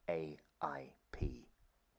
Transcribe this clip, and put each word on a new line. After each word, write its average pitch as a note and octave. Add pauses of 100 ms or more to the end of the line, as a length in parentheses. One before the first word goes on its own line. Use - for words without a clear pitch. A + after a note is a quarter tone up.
A D#2+ (220)
I C#2 (180)
P. - (500)